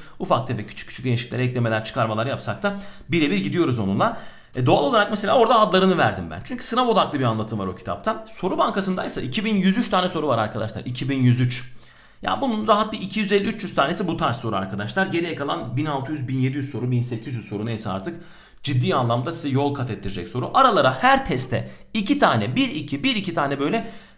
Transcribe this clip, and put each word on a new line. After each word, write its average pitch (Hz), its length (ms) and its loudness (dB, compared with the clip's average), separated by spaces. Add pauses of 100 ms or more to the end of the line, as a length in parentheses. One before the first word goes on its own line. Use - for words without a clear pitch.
(180)
Ufak 147 280 0
tefek 107 220 -6
küçük - 200 -12
küçük - 160 -10
değişiklikler, 120 340 -2
eklemeler, 120 460 0
çıkarmalar 113 420 -2
yapsak 113 360 -6
da 202 140 -2 (320)
birebir 156 280 2
gidiyoruz 147 420 0
onunla. 120 400 0 (360)
E, 127 120 0
doğal 202 180 6
olarak 220 260 2
mesela 214 280 2
orada 233 220 6
adlarını 185 380 4
verdim 101 320 2
ben. 80 140 -10
Çünkü 151 200 -4
sınav 247 240 2
odaklı 170 300 2
bir 131 60 0
anlatım 110 340 0
var 95 80 -2
o 92 80 -4
kitapta. 220 560 -6
Soru - 280 -2
bankasındaysa 196 640 0
iki 156 240 -4
bin 214 120 2
yüz 190 220 4
üç - 100 0
tane 180 200 2
soru 151 200 0
var 117 100 4
arkadaşlar. 107 460 -4
İki 127 240 -4
bin 135 140 0
yüz 123 180 6
üç. - 340 0 (480)
Ya 190 180 0
bunun 214 280 0
rahat 214 240 4
bir 202 80 -8
iki 202 200 -4
yüz 190 120 0
elli, 202 160 4
üç 220 140 -4
yüz 175 120 -4
tanesi 170 340 0
bu 160 80 -2
tarz 147 200 0
soru 110 200 -2
arkadaşlar. 98 500 -2
Geriye 170 280 -2
kalan 143 420 -4
bin 151 100 0
altı 139 260 -4
yüz, 131 160 -4
bin 131 120 -2
yedi 131 160 0
yüz 139 140 -4
soru, 123 200 -4
bin 120 120 2
sekiz 120 320 -6
yüz 107 100 -8
soru 107 220 -6
neyse 107 240 -4
artık 127 300 -6 (420)
ciddi 147 320 2
anlamda 127 380 0
size 151 160 -4
yol 139 260 2
kat 120 160 -4
ettirecek 98 380 -6
soru. - 260 -6
Aralara 190 460 6
her 262 260 4
teste - 440 -2 (240)
iki 220 240 0
tane, 127 380 2
bir 262 120 2
iki, - 360 -4
bir 262 120 2
iki 170 180 -4
tane 139 240 0
böyle 165 320 -2 (280)